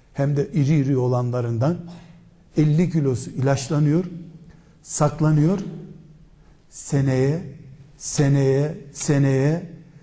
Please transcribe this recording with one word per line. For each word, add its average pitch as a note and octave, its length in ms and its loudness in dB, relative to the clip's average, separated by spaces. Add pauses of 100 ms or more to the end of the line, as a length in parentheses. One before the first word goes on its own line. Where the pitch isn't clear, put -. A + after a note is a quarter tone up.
(140)
hem C#3 220 0
de C#3 160 -2
iri D3 240 2
iri C3+ 200 2
olanlarından B2 800 0 (800)
elli D3+ 340 4
kilosu C#3 400 0
ilaçlanıyor. D3 760 0 (840)
Saklanıyor. D#3 720 2 (1120)
Seneye, C#3 720 0 (560)
seneye, C#3 760 2 (180)
seneye, C#3 800 0 (320)